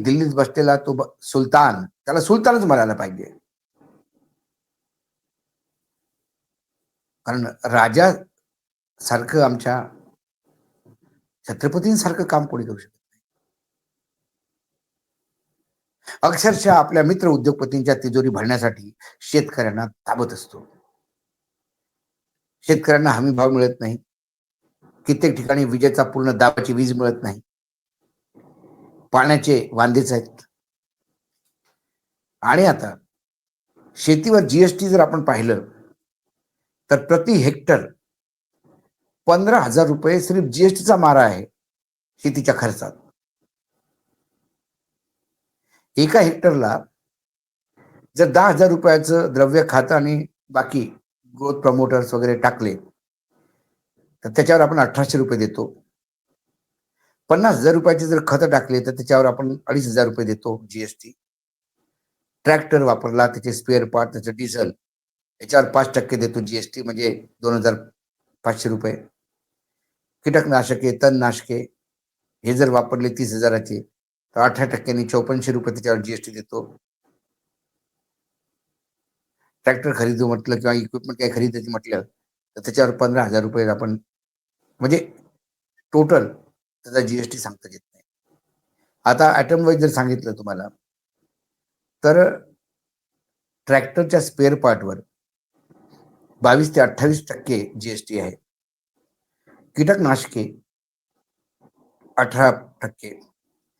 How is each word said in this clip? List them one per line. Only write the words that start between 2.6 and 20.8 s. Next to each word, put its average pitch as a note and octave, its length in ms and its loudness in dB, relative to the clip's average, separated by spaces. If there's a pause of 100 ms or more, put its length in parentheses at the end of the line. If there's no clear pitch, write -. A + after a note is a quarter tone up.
म्हणायला A#2+ 300 2
पाहिजे. F#2+ 300 -10 (4000)
कारण B2 200 -6 (180)
राजासारखं, A#2+ 1800 -2
आमच्या B2 480 -2 (1600)
छत्रपतींसारखं F3 800 -2
काम D3+ 220 0
कोणी B2 200 -8
करू G#2+ 120 -12
शकत - 160 -20
नाही. - 280 -20 (3000)
अक्षरशः F#3 520 2
आपल्या D#3+ 300 4
मित्र F#3 240 0
उद्योगपतींच्या C#3 680 0
तिजोरी C3 340 -2
भरण्यासाठी A2 640 -4 (300)
शेतकऱ्यांना A#2 640 -4
ताबत A#2 480 -6
असतो. - 320 -20 (2000)